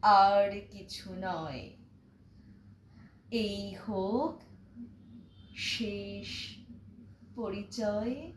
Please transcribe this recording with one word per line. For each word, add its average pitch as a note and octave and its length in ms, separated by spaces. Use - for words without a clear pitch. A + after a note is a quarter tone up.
আর G3+ 580
কিছু F#3+ 500
নয়, D#3+ 500
এই G3+ 440
হোক A3 680
শেষ G3+ 1000
পরিচয়। G#3+ 1040